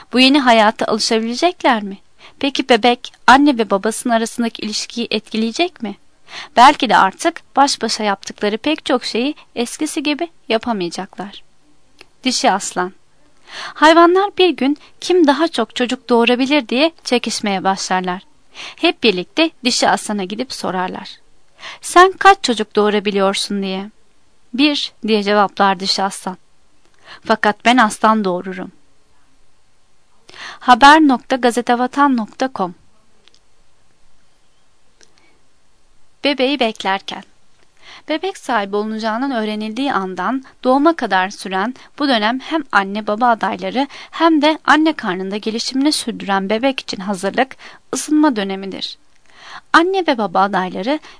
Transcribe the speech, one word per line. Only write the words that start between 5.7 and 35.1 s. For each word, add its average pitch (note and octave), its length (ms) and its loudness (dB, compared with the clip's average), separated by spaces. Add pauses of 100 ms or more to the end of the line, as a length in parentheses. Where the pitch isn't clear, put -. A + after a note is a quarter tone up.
mi? G3+ 140 -8 (600)
Belki G3 320 6
de G3 80 4
artık F#3+ 600 0
baş C4+ 260 2
başa A3 220 -4
yaptıkları G#3 540 -4
pek D4+ 260 -4
çok C4 200 -2
şeyi B3+ 300 -4 (200)
eskisi D4 480 -6
gibi D4 260 -4 (200)
yapamayacaklar. G3 960 -6 (840)
Dişi B3+ 260 0
aslan. F#3 420 -4 (840)
Hayvanlar E4+ 640 4
bir F#4 100 4
gün C#4 300 -2 (220)
kim F4+ 260 4
daha D4 220 2
çok - 280 -4
çocuk B3 320 -4
doğurabilir B3 600 2
diye D4 240 0 (120)
çekişmeye G#3 600 -4
başlarlar. F#3 580 -4 (320)
Hep - 480 -4
birlikte A3 480 0 (140)
dişi A#3+ 240 0
aslana G3+ 360 -2
gidip G#3+ 280 -8
sorarlar. F#3 680 -8 (600)
"Sen F#4 320 6
kaç G4 300 4
çocuk G#3+ 340 -2
doğurabiliyorsun?" G3+ 840 0
diye. G3 280 -6 (640)
"Bir," C#4+ 380 0 (140)
diye G#3+ 160 2
cevaplar G3 580 2
dişi G3 220 -4
aslan. F#3+ 340 -6 (880)
"Fakat G#3+ 400 0
ben A#3+ 120 4
aslan A3 480 2
doğururum." F#3 480 -6 (1900)
Haber C#4 400 6
nokta C4+ 360 2
gazetevatan B3 800 0
nokta A#3 380 -4
com F3+ 200 -6 (3500)